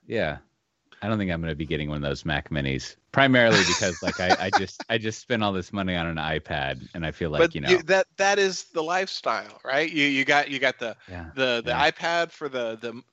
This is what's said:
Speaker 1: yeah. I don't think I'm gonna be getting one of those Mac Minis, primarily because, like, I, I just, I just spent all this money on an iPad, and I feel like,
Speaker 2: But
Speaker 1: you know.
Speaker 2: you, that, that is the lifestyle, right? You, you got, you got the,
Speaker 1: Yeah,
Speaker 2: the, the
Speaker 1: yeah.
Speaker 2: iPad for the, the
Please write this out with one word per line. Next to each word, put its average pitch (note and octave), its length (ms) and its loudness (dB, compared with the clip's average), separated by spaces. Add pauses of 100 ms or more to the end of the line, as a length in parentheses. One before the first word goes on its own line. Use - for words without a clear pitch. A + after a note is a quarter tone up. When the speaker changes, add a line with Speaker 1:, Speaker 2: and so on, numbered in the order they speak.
Speaker 1:
yeah. D#2+ 320 -2 (640)
I G2+ 60 -4
don't A2 100 0
think G2 120 0
I'm E2+ 100 -2
gonna E2 140 -4
be D2+ 120 -6
getting D2+ 220 -4
one D2+ 80 -4
of D2 60 -4
those C#2+ 220 -4
Mac D2 260 -2
Minis, C2+ 460 -4 (160)
primarily B2 540 6
because, F2+ 360 0
like, F#2 180 -2
I, F#2 180 4
I F#2+ 120 -2
just, - 400 -2
I A#2 80 0
just A2 220 -4
spent A2+ 220 -2
all G2+ 100 2
this F#2 200 -4
money F#2 240 -2
on E2+ 100 -2
an E2 100 -4
iPad, D2+ 800 -4
and E2 120 -4
I D#2 40 -2
feel D#2+ 200 -4
like, D2+ 100 0
Speaker 2:
But - 140 4
Speaker 1:
you D#3+ 80 -6
know. C#2+ 80 -2
Speaker 2:
you, F3+ 140 4
that, F#3 220 2 (100)
that G3 220 2
is F#3+ 260 0 (100)
the E3 80 -2
lifestyle, D#3 800 -4
right? C#3+ 260 0
You, D3+ 160 2
you C3+ 200 2
got, C#3+ 240 4
you C#3 80 -4
got C3 200 0
the, A2+ 180 -6 (140)
Speaker 1:
Yeah, F2 240 -10
Speaker 2:
the, B2+ 300 0
the A#2+ 60 -2
Speaker 1:
yeah. C#3 200 2
Speaker 2:
iPad E3+ 420 -2
for D3+ 180 -8
the, A#2 300 -4
the A#2 200 -8 (120)